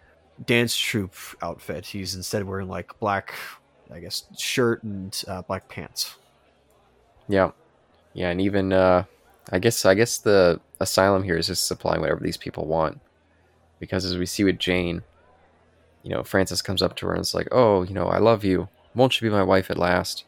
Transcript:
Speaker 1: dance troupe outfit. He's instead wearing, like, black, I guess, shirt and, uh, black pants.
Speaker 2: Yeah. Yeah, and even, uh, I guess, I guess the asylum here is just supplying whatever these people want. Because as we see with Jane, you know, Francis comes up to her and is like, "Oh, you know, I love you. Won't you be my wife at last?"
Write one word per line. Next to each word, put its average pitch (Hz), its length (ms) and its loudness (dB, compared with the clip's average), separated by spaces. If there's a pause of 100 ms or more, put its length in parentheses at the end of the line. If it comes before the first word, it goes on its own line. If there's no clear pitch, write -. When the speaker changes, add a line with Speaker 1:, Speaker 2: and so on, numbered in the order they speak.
(460)
Speaker 1:
dance 120 300 2
troupe - 400 -2 (260)
outfit. 82 440 -8
He's 95 300 -10
instead 98 300 -6
wearing, 95 220 -6
like, 90 320 -10
black, 101 340 -2 (600)
I 87 60 -16
guess, - 260 -10 (120)
shirt - 460 0
and, 98 320 -8 (120)
uh, 92 160 -8
black - 260 -8
pants. - 460 -10 (1120)
Speaker 2:
Yeah. 95 240 4 (600)
Yeah, 90 160 -4
and 87 120 -2
even, 95 320 0
uh, 92 300 6 (480)
I 95 80 0
guess, 113 260 0
I 95 80 8
guess 110 240 2
the 90 420 4 (200)
asylum 95 440 2
here 87 140 0
is 85 100 -2
just - 200 -4
supplying 82 340 -2
whatever 82 200 -2
these 85 160 -4
people - 280 -10
want. 80 340 -2 (800)
Because 92 260 -4
as 90 120 -4
we 90 80 -2
see - 180 -2
with 95 140 2
Jane, 90 460 -2 (1000)
you - 100 -10
know, - 120 -2
Francis - 380 0
comes 95 200 -4
up 87 160 0
to 98 100 -6
her 90 60 -2
and 90 80 -2
is 90 120 -4
like, 87 180 -4
"Oh, 107 320 4
you 95 100 -6
know, 92 140 -2
I 90 120 2
love 107 240 4
you. 92 260 0 (260)
Won't 127 240 4
you 113 100 -2
be - 60 0
my 98 80 4
wife 95 260 4
at 90 80 -4
last?" 90 500 0